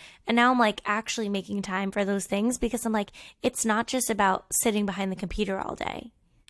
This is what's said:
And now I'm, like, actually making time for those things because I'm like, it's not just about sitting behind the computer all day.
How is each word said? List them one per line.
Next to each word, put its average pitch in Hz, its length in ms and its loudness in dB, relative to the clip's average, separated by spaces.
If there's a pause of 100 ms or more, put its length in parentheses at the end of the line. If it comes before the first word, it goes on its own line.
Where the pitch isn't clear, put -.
(280)
And 226 80 2
now 240 160 6
I'm, 254 80 4
like, 220 260 2
actually 214 440 -2
making 202 320 -4
time 190 300 -4
for 202 120 0
those 196 220 0
things 214 320 0
because 233 280 -2
I'm 226 60 0
like, 208 200 0 (300)
it's - 220 0
not 220 240 0
just 254 220 0
about 196 420 2
sitting 208 340 2
behind 190 280 -2
the - 20 -6
computer 190 440 -2
all - 160 -6
day. - 360 -8 (380)